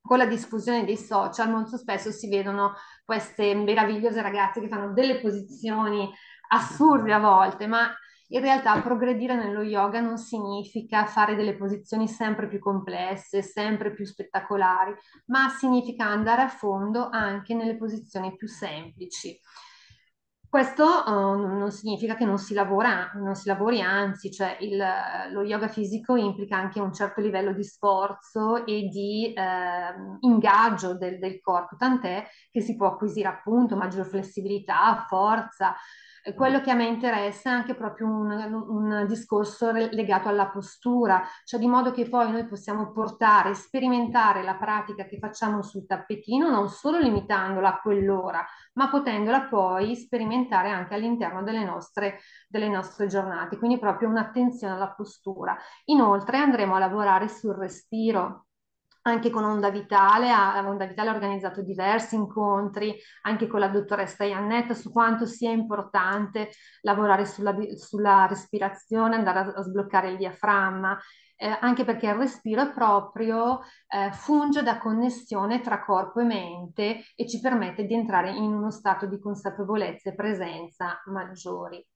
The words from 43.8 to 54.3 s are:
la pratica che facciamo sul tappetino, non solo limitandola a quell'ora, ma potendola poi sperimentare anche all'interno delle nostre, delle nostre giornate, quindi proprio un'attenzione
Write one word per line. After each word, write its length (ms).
la 140
pratica 500
che 120
facciamo 440
sul 240
tappetino, 640
non 180
solo 300
limitandola 720
a 120
quell'ora, 640
ma 160
potendola 580
poi 480
sperimentare 720
anche 240
all'interno 480
delle 220
nostre, 560
delle 200
nostre 380
giornate, 520
quindi 200
proprio 300
un'attenzione 640